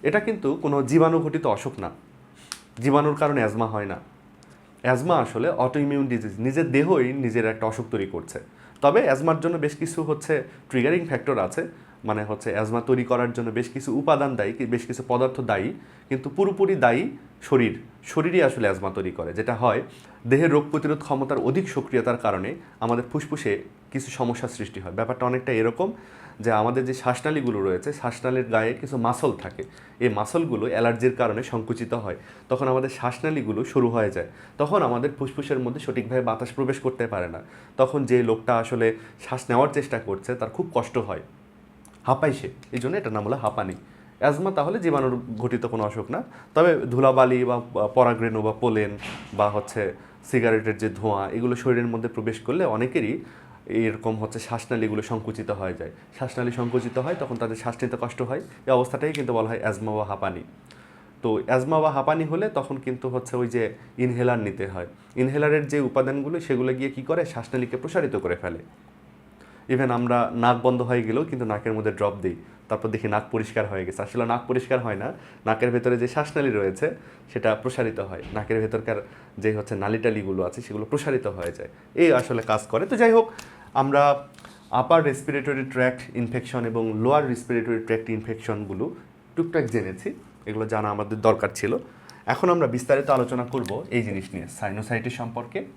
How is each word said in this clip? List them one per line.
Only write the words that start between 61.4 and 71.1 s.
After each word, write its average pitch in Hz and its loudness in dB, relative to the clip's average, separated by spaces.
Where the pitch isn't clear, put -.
অ্যাজমা 131 2
বা 156 4
হাঁপানি 156 2
হলে 185 0
তখন 139 -4
কিন্তু 127 -4
হচ্ছে 127 -4
ওই 120 0
যে 117 2
ইনহেলার 123 2
নিতে 95 -4
হয়। 87 -8
ইনহেলারের 147 2
যে 147 2
উপাদানগুলো, 135 0
সেগুলো 127 0
গিয়ে 135 -4
কী 135 -8
করে? 165 2
শ্বাসনালীকে 123 -4
প্রসারিত 160 -2
করে 87 0
ফেলে। 85 -6
Even 127 2
আমরা 120 4
নাক 120 6
বন্ধ 123 4
হয়ে 123 2
গেলেও 127 2